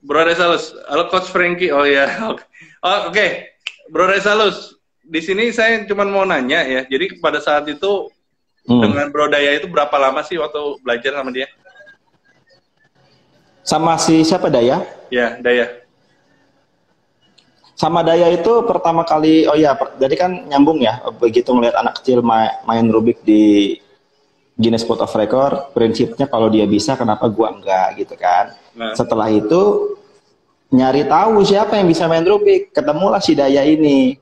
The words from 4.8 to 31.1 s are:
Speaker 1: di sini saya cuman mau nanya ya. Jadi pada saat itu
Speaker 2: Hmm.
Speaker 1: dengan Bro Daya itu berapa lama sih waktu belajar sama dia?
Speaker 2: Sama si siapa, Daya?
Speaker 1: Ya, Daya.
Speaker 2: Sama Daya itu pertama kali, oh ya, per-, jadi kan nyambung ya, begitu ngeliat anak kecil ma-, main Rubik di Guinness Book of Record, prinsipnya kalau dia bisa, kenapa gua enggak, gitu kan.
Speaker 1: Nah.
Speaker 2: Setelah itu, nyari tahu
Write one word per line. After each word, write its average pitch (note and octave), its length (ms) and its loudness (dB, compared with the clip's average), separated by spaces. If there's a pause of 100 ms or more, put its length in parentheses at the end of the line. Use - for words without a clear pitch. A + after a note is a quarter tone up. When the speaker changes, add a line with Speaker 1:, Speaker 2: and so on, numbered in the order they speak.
Speaker 1:
di D#3+ 180 -6
sini G3 320 -4
saya A3+ 320 -2
cuman G3+ 240 -4
mau G3 160 0
nanya D#3 400 -2
ya. C3 220 -4
Jadi D3 340 -6
pada D3 240 -2
saat D3 240 -2
itu F#3 400 -4 (540)
Speaker 2:
Hmm. A#2+ 180 2
Speaker 1:
dengan C#3+ 300 0
Bro D3 160 -2
Daya C#3+ 260 0
itu D3+ 140 -4
berapa D3+ 260 -2
lama C#3 300 0
sih E3+ 160 -8
waktu D#3 160 -6 (260)
belajar B2 320 -4
sama C#3 160 -8
dia? B2+ 220 -8 (2000)
Speaker 2:
Sama D#3+ 360 0
si D#3+ 260 2
siapa, F3+ 260 0
Daya? C3 320 2 (280)
Speaker 1:
Ya, A#2+ 280 -2
Daya. A#2+ 300 0 (2000)
Speaker 2:
Sama E3 260 0
Daya E3+ 300 4
itu A3+ 320 2
pertama E3+ 400 0
kali, D#3+ 420 4
oh D3 100 2
ya, D3+ 200 4
per-, - 240 -8
jadi C3+ 180 0
kan F3+ 140 0 (160)
nyambung D3 320 2
ya, A2+ 240 -2 (100)
begitu A#2+ 380 0
ngeliat A#2+ 260 2
anak A2+ 220 -4
kecil B2 240 0
ma-, A2+ 400 0
main A2+ 240 0
Rubik A2+ 340 2
di G#2 560 4 (840)
Guinness A2+ 240 0
Book A#2 160 -2
of - 80 -6
Record, B2+ 640 -2
prinsipnya A#2 560 -2
kalau A2 160 0
dia G#2+ 180 2
bisa, G#2 300 0
kenapa A#2 320 -2
gua A2 240 0
enggak, F#2+ 480 -2
gitu F#2+ 160 -8
kan. F2+ 400 -2 (180)
Speaker 1:
Nah. A2+ 220 -10
Speaker 2:
Setelah A2+ 340 -2
itu, F3 640 0 (800)
nyari C3 340 2
tahu G3+ 380 2